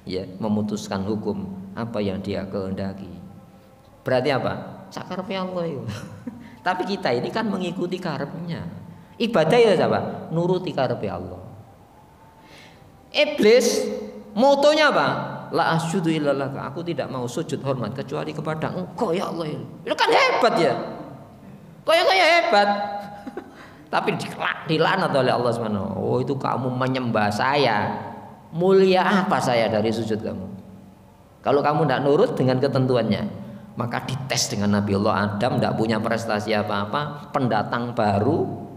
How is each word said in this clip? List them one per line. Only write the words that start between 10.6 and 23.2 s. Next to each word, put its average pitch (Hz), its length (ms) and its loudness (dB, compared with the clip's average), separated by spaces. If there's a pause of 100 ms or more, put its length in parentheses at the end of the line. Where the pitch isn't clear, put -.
karepe 120 320 -2
Allah. 90 320 -8 (1700)
Iblis 254 720 4 (500)
motonya 285 560 6
apa? 156 140 4 (480)
La 160 240 2
asjudu 165 320 0
illa 147 240 2
laka. 131 340 -4
Aku 139 140 -8
tidak 151 260 -4
mau 127 220 -6
sujud 165 320 -4
hormat 127 340 -2
kecuali 151 380 -6
kepada 156 400 -4
Engkau 180 400 -4
ya 190 160 -2
Allah. 165 240 -6 (320)
Itu 277 100 -2
kan 453 160 2
hebat 480 460 4
ya. 147 160 4 (1120)
Kaya-kaya 349 400 4 (160)
hebat. 202 260 4 (640)